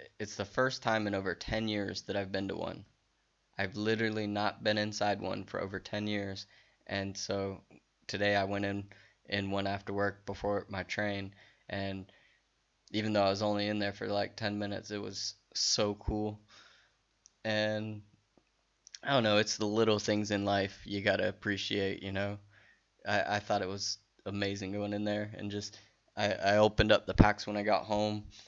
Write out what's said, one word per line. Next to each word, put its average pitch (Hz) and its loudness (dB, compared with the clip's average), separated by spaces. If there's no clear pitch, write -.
it's 104 -8
the 101 -4
first 131 -2
time 110 2
in 101 0
over 95 0
ten 110 -2
years 101 -2
that 98 -4
I've 98 -2
been 98 -2
to 92 -4
one. 87 -8
I've 95 -4
literally 107 0
not 104 -2
been 107 4
inside 104 0
one 98 -4
for - -6
over 95 -4
ten 104 -4
years, 101 -4
and 98 -4
so 98 -4
today 101 2
I 98 4
went 101 -2
in, 101 -2
in 98 -2
one 98 0
after 98 -4
work 101 -2
before 101 -2
my 95 -4
train, 101 -4
and 98 -6
even 107 0
though 101 4
I 98 6
was 101 0
only 104 2
in 104 -2
there 101 0
for, 104 -8
like, 101 -2
ten 104 -4
minutes, 101 -6
it 104 -4
was 101 -8
so 104 2
cool. 107 -4
And 107 0
I - -2
don't 139 4
know, 107 6
it's 107 2
the 107 0
little 110 4
things 104 0
in 101 2
life 101 2
you 101 -4
gotta 98 2
appreciate, 98 -2
you 95 -6
know? 101 -2
I, 101 2
I - -2
thought 101 0
it 92 -2
was 98 -4
amazing 101 -2
going 104 -2
in 104 -2
there 104 -2
and 101 -6
just, 101 -6
I, 104 2
I 98 4
opened 107 6
up - 6
the 95 -2
packs 104 6
when 104 -2
I 104 0
got 104 2
home. 104 0